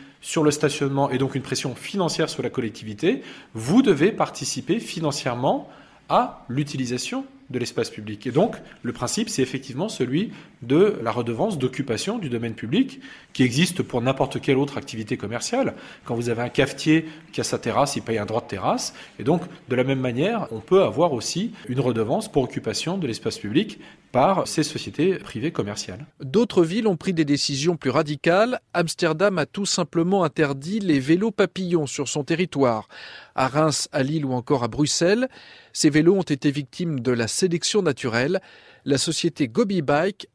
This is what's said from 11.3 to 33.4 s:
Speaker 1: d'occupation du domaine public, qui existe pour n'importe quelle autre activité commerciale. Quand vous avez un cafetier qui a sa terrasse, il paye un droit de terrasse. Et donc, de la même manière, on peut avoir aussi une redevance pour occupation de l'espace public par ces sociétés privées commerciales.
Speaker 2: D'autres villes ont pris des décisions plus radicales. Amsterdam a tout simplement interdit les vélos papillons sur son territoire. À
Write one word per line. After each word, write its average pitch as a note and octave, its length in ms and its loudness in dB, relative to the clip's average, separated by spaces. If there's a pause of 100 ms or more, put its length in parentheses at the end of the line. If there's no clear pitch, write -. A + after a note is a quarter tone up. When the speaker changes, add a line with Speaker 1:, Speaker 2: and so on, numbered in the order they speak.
Speaker 1:
d'occupation B2+ 600 -2
du F3+ 100 -6
domaine A#2 280 -4
public, F#3+ 440 -2 (320)
qui - 120 0
existe C3+ 400 2
pour B2 180 -2
n'importe B2+ 400 0
quelle C#3 160 2
autre C#3+ 200 -2
activité A2+ 380 -6
commerciale. A#2+ 600 -2 (280)
Quand B2 120 -4
vous A#2+ 140 -2
avez A#2 120 -2
un B2 80 -2
cafetier D#3 560 2 (260)
qui - 80 -4
a B2 60 -2
sa B2+ 140 -2
terrasse, B2 360 2
il G#2+ 60 -4
paye A2+ 160 -2
un G#2 80 -2
droit A2 160 0
de - 60 -16
terrasse. B2+ 460 -2 (260)
Et A2 40 -10
donc, D#3+ 200 2 (260)
de B2 60 0
la B2+ 100 2
même C3+ 140 0
manière, C#3 520 -2
on A2 80 -8
peut F#3 240 4
avoir D3+ 300 2
aussi E3+ 400 -4 (160)
une B2+ 100 0
redevance A#2+ 500 0
pour C#3 140 2
occupation B2+ 540 -4
de E3 100 -2
l'espace A2 300 -4
public A#2+ 420 0 (320)
par D#3 340 4
ces - 180 -2
sociétés D3+ 520 -2
privées B2+ 360 -6
commerciales. G2+ 540 -6 (160)
Speaker 2:
D'autres F3+ 420 4
villes G#3 240 2
ont F#3 100 2
pris G3 160 -2
des D#3+ 120 2
décisions D3 520 0
plus C3 140 -2
radicales. E3 680 2 (140)
Amsterdam F3 640 2
a C#3+ 80 2
tout G3 200 -6
simplement F3 600 2
interdit D3 540 0
les E3+ 200 2
vélos F3 320 2
papillons F3 560 0
sur C3+ 220 -4
son D3 160 -2
territoire. C#3 640 0 (460)
À C3 120 2